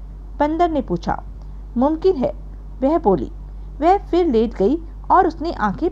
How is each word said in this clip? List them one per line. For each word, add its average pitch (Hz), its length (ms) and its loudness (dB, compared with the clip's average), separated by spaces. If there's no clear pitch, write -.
बंदर 330 300 2
ने 285 120 0
पूछा। - 400 -4
"मुमकिन 311 400 4
है," - 160 0
वह 302 160 4
बोली। 180 320 2
वह 359 180 6
फिर 349 280 2
लेट 226 280 2
गई 226 220 2
और 359 160 6
उसने 311 260 -4
आंखें 214 400 -2